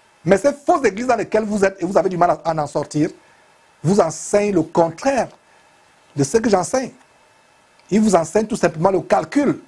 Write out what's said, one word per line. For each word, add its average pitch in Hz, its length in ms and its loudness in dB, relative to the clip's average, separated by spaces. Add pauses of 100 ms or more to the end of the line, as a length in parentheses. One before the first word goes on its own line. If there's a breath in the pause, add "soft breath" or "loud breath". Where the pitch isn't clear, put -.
(260)
Mais 190 120 4
ces 277 160 0
fausses 311 300 -2
églises 226 240 -2
dans 247 80 2
lesquelles 220 300 -2
vous 208 180 -2
êtes 196 180 0
et 170 40 -4
vous 196 120 0
avez 175 120 2
du 185 80 -6
mal 170 140 4
à, 156 120 -4
à 165 100 -2
en 151 140 -4
sortir, 151 440 -4 (720 soft breath)
vous 196 180 2
enseignent 202 540 0
le 160 80 2
contraire 175 640 -2 (880 soft breath)
de 143 80 0
ce 139 140 0
que 226 120 0
j'enseigne. 202 420 -2 (1000)
Ils 208 100 4
vous 214 140 4
enseignent 185 320 0
tout 226 80 -6
simplement 160 340 0
le 190 120 0
calcul 214 680 -2